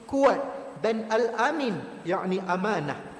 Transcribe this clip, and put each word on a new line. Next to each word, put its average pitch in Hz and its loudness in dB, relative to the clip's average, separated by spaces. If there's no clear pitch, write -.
kuat, 277 4
dan 220 0
al-amin, 233 0
yakni 185 -2
amanah. 185 -2